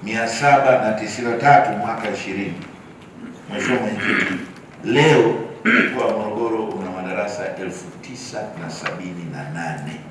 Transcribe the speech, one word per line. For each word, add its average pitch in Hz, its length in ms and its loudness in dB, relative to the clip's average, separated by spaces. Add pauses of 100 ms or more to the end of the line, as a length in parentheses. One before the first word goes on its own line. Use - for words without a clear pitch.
mia 113 240 -2
saba - 540 6
na 107 120 2
tisini 120 380 -4
na 120 60 0
tatu 131 340 8
mwaka 104 380 -4
ishirini. 98 440 -6 (960)
Mheshimiwa 113 300 0
Mwenyekiti, 101 520 -2 (500)
leo 135 520 6 (300)
mkoa 123 420 2
wa 113 100 2
Morogoro 107 480 -2
una 95 260 -6
madarasa 92 640 -6
elfu 92 300 -10 (160)
tisa - 400 -12 (200)
na 80 80 -8
sabini 87 640 -8
na 71 180 -10
nane. 78 500 -8 (120)